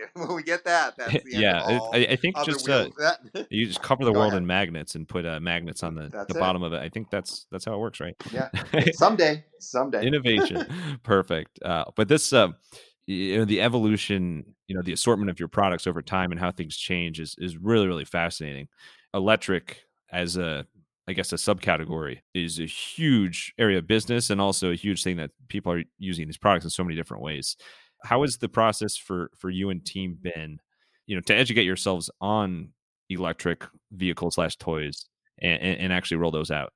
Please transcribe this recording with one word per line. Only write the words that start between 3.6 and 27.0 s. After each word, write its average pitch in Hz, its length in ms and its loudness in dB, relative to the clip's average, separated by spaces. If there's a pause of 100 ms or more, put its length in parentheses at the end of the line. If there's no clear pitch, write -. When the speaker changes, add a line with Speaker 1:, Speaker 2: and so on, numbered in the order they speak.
Speaker 2:
just 92 160 -8
cover 135 220 2
the 117 80 6
Speaker 1:
Go 104 60 4
Speaker 2:
world 107 120 4
Speaker 1:
ahead. 95 100 0
Speaker 2:
in 87 60 -2
magnets 87 480 -2
and 80 120 -10
put, 85 180 -4
uh, 80 140 -4
magnets 85 440 -4
on 82 120 -4
the, 76 160 -8
Speaker 1:
That's 98 200 -8
Speaker 2:
the 165 80 -4
Speaker 1:
it. - 0 -
Speaker 2:
bottom 92 240 2
of 82 100 -4
it. 76 80 -4
I 80 80 -8
think 110 220 -10
that's, - 400 -6
that's 92 140 -10
how 113 80 -6
it 101 60 -4
works, 110 200 -6
right? 87 160 -8 (160)
Speaker 1:
Yeah. 127 180 -6 (220)
Speaker 2:
<laughs> - 220 4
Speaker 1:
Someday. 170 500 4 (160)
Someday. 127 420 -2
<laughs> 117 60 2
Speaker 2:
Innovation. 127 580 2 (380)
Perfect. 92 580 0
Uh, 82 240 -2 (100)
but 107 120 4
this, 147 260 4
uh, 107 160 8 (560)
you 95 320 0
know, 110 80 4
the 101 160 2
evolution, 104 920 2 (120)
you 95 100 -6
know, 90 40 -4
the 87 120 -4
assortment 104 360 2
of 87 80 -4
your 82 120 -6
products 95 360 0
over 85 160 -2
time 92 300 -2
and 85 80 -6
how 90 120 -2
things 80 260 -8
change 85 420 -4
is, 78 180 -10
is 85 200 -8
really, 104 280 2
really 85 200 -2
fascinating. 76 640 -4 (440)
Electric 98 680 0 (280)
as 87 280 -4
a, 80 280 -4 (440)
I - 20 -6
guess, 90 220 -4
a - 20 -4
subcategory 80 840 -2 (140)
is 85 240 -2
a 82 80 -4
huge 110 920 2
area 101 220 6
of 80 80 -6
business 120 420 2
and 101 100 2
also 95 320 2
a 87 40 0
huge 98 280 -2
thing 90 140 0
that 76 140 -6 (180)
people 95 240 -2
are 85 100 -2 (140)
using 85 300 -6
these 78 100 -12
products 95 260 4
in 85 60 -6
so 90 160 -4
many 82 100 -4
different 80 260 -8